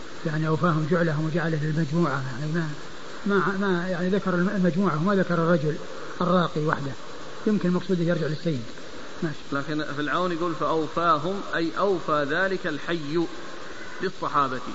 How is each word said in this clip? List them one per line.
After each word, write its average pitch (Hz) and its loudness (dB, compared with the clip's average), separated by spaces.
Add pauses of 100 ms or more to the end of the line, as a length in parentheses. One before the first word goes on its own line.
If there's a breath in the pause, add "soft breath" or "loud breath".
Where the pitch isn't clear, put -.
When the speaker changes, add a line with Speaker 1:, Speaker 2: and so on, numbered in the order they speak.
(260)
Speaker 1:
يعني 156 0
أوفاهم 156 2
جعلهم 160 2
وجعله 160 0
للمجموعة، 156 2 (160)
يعني 151 -2
ما، 165 -2 (560)
ما، 196 4
ما 185 2
يعني 180 0
ذكر 185 2
المجموعة 180 2
وما 190 2
ذكر 180 2
الرجل 165 4 (460)
الراقي 175 2
وحده، 143 0 (560)
يمكن 180 4
مقصوده 180 2
يرجع 160 2
للسيد. 143 -2 (600)
ماشي. 151 -2 (160)
Speaker 2:
لكن 147 -2 (120)
في 143 -4
العون 165 0
يقول: 170 -2
"فأوفاهم"، 160 2 (140)
أي 165 0
أوفى 165 2
ذلك 180 0
الحي 160 -2 (760)
للصحابة. 143 0 (160)